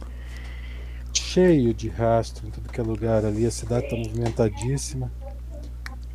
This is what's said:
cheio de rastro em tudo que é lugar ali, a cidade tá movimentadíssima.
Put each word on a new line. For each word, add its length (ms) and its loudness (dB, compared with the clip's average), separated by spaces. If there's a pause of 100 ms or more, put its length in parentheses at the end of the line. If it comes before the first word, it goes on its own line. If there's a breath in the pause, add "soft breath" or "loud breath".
(1120 loud breath)
cheio 600 6
de 160 -6
rastro 580 2
em 40 -8
tudo 180 -8
que 100 -6
é 40 0
lugar 420 2
ali, 200 2
a 60 2
cidade 380 0
tá 60 -2
movimentadíssima. 1160 0 (1040)